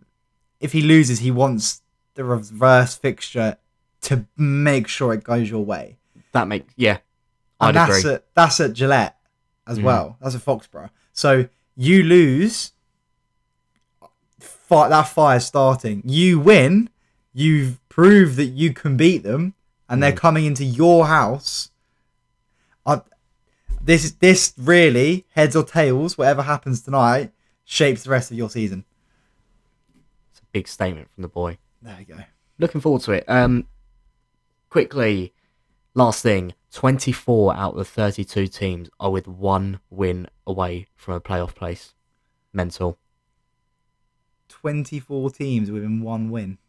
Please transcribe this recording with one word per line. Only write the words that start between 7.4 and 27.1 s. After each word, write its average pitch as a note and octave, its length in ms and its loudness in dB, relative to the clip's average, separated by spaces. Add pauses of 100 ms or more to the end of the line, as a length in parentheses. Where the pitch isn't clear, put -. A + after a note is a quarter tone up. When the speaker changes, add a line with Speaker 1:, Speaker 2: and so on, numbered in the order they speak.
Speaker 1:
And - 160 4
Speaker 2:
I'd E3 120 4
Speaker 1:
that's G3 120 2
Speaker 2:
agree. D3 140 0
Speaker 1:
at, - 100 -8 (100)
that's E3+ 260 2
at C3 120 -2
Gillette B2+ 460 0 (480)
as A#2 140 -8
Speaker 2:
Mm. - 20 -4
Speaker 1:
well. A2+ 400 0
That's B2+ 140 -8
at A#2+ 60 -12
Foxborough. - 480 -8 (220)
So C3 360 0 (260)
you E3 300 4
lose, E3+ 680 2 (1700)
fi-, - 480 0
that D#3 200 2
fire's C3 360 2
starting. B2+ 600 -2
You D#3+ 360 2
win, F#3+ 500 4 (420)
you've C#3 460 0 (100)
proved F3+ 480 6
that C3 100 -2
you C#3+ 260 -2
can C#3 240 -4
beat E3 260 2
them, D3+ 320 -4 (340)
and B2+ 140 -2
they're C#3+ 100 2
Speaker 2:
Mm. - 40 -10
Speaker 1:
coming D#3 280 2
into C#3 200 -4
your D#3+ 420 4
house. C#3+ 640 -2 (1120)
I, D3 180 -2 (800)
this D#3+ 240 2
is, D#3 120 -10
this F#3 400 4
really, D#3 800 2
heads D3+ 220 2
or D3+ 80 2
tails, D3+ 540 -2
whatever C#3 240 2
happens C3+ 400 -6
tonight, C3 500 0 (320)